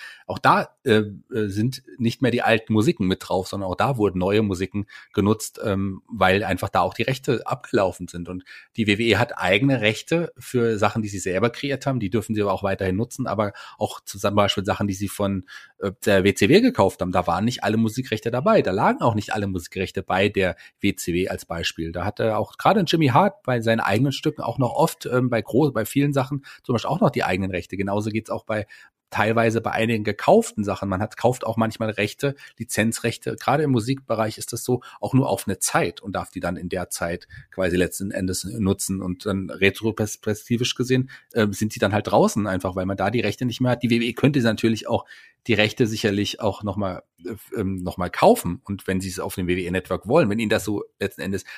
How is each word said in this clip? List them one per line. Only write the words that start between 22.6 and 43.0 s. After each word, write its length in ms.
Jimmy 200
Hart 360
bei 160
seinen 220
eigenen 320
Stücken 280
auch 160
noch 140
oft, 340
ähm, 240
bei 120
gro-, 320
bei 100
vielen 300
Sachen 320
zum 80
Beispiel 180
auch 120
noch 80
die 160
eigenen 260
Rechte. 240
Genauso 340
geht's 200
auch 160
bei 220
teilweise 500
bei 120
einigen 340
gekauften 580
Sachen. 240
Man 140
hat, 160
kauft 280
auch 120
manchmal 320
Rechte, 460
Lizenzrechte. 760
Gerade 280
im 80
Musikbereich 640
ist 160
das 100
so, 180
auch 120
nur 140
auf 180
eine 140
Zeit 400
und 160
darf 160
die 80
dann 160
in 140
der 200
Zeit 380
quasi 240
letzten 360
Endes 340
nutzen. 560
Und 240
dann 240
retroperspektivisch 1300
gesehen, 340
äh, 180
sind 240
die 40
dann 120
halt 180
draußen, 380
einfach 300
weil 80
man 100
da 160